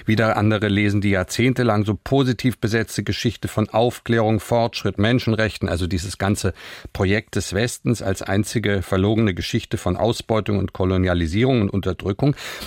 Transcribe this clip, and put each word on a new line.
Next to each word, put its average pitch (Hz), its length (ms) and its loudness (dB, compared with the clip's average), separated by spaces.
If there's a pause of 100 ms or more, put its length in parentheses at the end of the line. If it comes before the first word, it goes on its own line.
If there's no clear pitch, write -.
wieder 110 320 2
andere 107 320 2
lesen 101 320 2
die 101 100 2
jahrzehntelang 110 720 2
so 101 180 -2
positiv 127 560 0
besetzte 107 440 -2
Geschichte 104 460 -4
von 107 220 -2
Aufklärung, 113 720 0
Fortschritt, 117 580 -2
Menschenrechten, 110 720 0
also 90 180 -2
dieses 90 320 -4
ganze 98 340 0 (400)
Projekt 101 440 0
des 95 180 -4
Westens 120 480 -2
als 98 180 -2
einzige 101 640 0
verlogene 101 500 2
Geschichte - 460 -4
von 90 180 -2
Ausbeutung 107 640 0
und 95 160 -4
Kolonialisierung 92 880 2
und 98 80 0
Unterdrückung. 98 680 -2 (300)